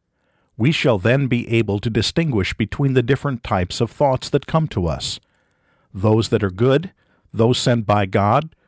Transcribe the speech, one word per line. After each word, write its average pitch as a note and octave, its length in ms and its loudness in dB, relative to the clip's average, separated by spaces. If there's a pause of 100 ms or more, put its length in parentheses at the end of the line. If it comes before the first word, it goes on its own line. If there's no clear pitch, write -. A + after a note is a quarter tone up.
(580)
We A2+ 140 2
shall B2+ 260 2
then A#2+ 300 2
be A#2+ 220 -2
able G#2+ 300 0
to A#2+ 120 -4
distinguish A#2 640 -2
between C3+ 380 -2
the B2 100 2
different C3 400 -2
types F#2 360 -2
of A#2 120 -2
thoughts B2+ 380 -2
that - 180 -2
come D#3+ 220 0
to F2 180 -2
us. C2 320 -6 (720)
Those G#2+ 360 2
that G#2+ 140 0
are F#2+ 60 2
good, C3 420 0 (400)
those A2+ 280 2
sent A#2+ 260 0
by G#2 220 2
God, A2 480 0 (120)